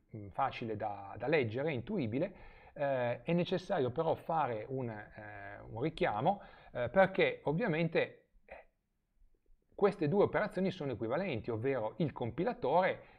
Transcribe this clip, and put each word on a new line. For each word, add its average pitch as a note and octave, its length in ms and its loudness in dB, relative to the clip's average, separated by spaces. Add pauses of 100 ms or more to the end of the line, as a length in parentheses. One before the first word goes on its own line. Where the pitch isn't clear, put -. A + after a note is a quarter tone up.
(160)
mm, G2+ 140 -12
facile B2 440 -2
da, G2+ 420 -6
da A#2 120 -4
leggere, C#3 440 0
intuibile, C3+ 640 -2 (380)
eh, B2+ 500 -2
è E3 100 -2
necessario E3+ 600 0
però D#3 240 0
fare A#2+ 520 -2
un, C3 220 -4
eh, G#2 720 -12
un A2+ 200 -10
richiamo, D#3 640 0 (300)
eh, A#2+ 160 -2
perché F#3 560 4
ovviamente, E3 840 0 (140)
eh, - 220 -20 (1080)
queste F#3 340 4
due F#3 160 6
operazioni F#3 480 2
sono C#3+ 200 -4
equivalenti, A#2+ 600 -2
ovvero A2+ 460 0
il C#3 120 2
compilatore, D3+ 1080 0